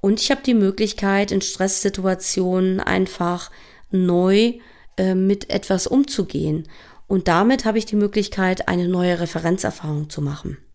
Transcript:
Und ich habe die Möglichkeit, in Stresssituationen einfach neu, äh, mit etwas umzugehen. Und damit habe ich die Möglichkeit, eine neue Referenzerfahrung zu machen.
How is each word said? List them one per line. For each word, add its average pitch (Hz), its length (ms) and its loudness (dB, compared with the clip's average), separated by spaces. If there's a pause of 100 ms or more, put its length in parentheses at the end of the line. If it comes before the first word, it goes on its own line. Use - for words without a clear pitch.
Und 202 200 2
ich - 100 0
habe 277 160 0
die 247 80 4
Möglichkeit, 202 760 0
in 190 80 0
Stresssituationen 185 1400 0
einfach 185 720 -2 (400)
neu, 185 640 4 (460)
äh, 185 180 2
mit 196 340 0
etwas 190 380 0
umzugehen. 160 800 0 (400)
Und 190 180 0
damit 190 380 4
habe 220 140 0
ich 220 80 -4
die 208 100 -2
Möglichkeit, 202 720 0
eine 180 180 0
neue 180 320 0
Referenzerfahrung 165 920 -4
zu 151 140 -6
machen. 143 360 -6 (160)